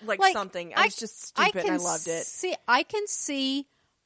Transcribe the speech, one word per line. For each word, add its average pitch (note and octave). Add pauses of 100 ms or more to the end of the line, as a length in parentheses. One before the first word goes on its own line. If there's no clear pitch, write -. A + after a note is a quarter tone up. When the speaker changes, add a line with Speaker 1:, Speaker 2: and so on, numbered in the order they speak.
Speaker 1:
like, G#3
Speaker 2:
Like, F#4
Speaker 1:
something. F#3
I D#3+
Speaker 2:
I F#3+
Speaker 1:
was G#3
just -
Speaker 2:
I F4
Speaker 1:
stupid G3
and F#3+
I F3+
Speaker 2:
can F3
Speaker 1:
loved E3
it. E3
Speaker 2:
see, - (120)
I B3+
can G#4
see C4+ (380)